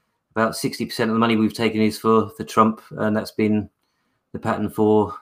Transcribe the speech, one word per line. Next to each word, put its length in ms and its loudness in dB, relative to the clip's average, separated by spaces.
about 220 0
sixty 280 -4
percent 260 -2
of 20 -2
the 60 0
money 160 2
we've 180 0
taken 280 0
is 180 0
for, 320 2
for 120 -10
Trump, 380 0
and 180 -2
that's 160 -6
been 380 0
the 60 -12
pattern 320 -4
for 500 2